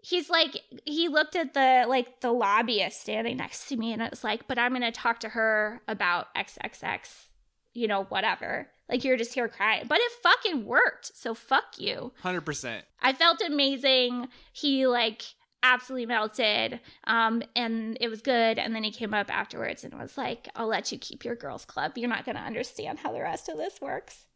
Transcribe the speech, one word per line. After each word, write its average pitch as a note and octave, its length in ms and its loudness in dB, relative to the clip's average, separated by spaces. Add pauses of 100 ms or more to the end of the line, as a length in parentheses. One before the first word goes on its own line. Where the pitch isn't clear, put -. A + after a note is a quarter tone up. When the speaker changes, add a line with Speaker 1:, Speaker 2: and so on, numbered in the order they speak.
Speaker 1:
He's F4 280 -2
like, E4 260 4 (280)
he D#4+ 240 0
looked D4+ 260 2
at E4 200 -2
the, B3+ 340 8
like, B3 320 0
the B3 100 0
lobbyist G#3+ 680 2
standing A3+ 380 -4
next - 320 -6
to C#4 60 -4
me, A3+ 160 -2
and G#3+ 80 -4
it A3+ 100 -4
was - 120 -12
like, G#3+ 240 -4
"But B3+ 120 -4
I'm B3 140 2
gonna A#3+ 200 -2
talk A3+ 280 0
to A3 100 -8
her A3 580 0
about F3+ 480 0
X - 260 -6
X - 220 -10
X, - 440 -8 (460)
you A#3 140 0
know, G3 160 0
whatever. - 640 -2 (200)
Like, B3 140 -2
you're B3+ 140 4
just A#3 180 -4
here A#3+ 140 0
crying." G#3+ 400 0
But D#4 100 4
it A#4 140 2 (100)
fucking F4 420 4
worked, - 520 2
so A3+ 180 -6
fuck - 440 0
you. - 340 -6 (100)
Speaker 2:
Hundred F3+ 200 -2
percent. B2+ 420 -6 (180)
Speaker 1:
I C4 120 4
felt E4 300 4
amazing. C4 840 2 (240)
He, C4+ 340 2
like, A#3+ 360 2 (420)
absolutely B3+ 420 2
melted, A3+ 720 0 (300)
um, A3+ 340 2 (140)
and A3+ 440 -2
it A#3+ 80 0
was A3 140 -8
good. A3+ 380 4
And A3+ 160 -2
then G#3+ 80 -4
he G#3+ 80 -4
came A3 200 -6
up G#3 240 0
afterwards - 460 -6
and - 160 -12
was - 180 -12
like, - 380 -6
"I'll A3+ 140 -4
let G#3+ 240 -4
you - 60 -10
keep - 260 -14
your A#3 100 -6
girls' - 300 -10
club. - 340 -6
You're A#3+ 100 -2
not - 160 -2
gonna C4 140 -6
understand - 600 -8
how - 100 -6
the - 120 -6
rest - 260 -6
of D#4+ 80 -8
this - 240 -8
works." - 560 -10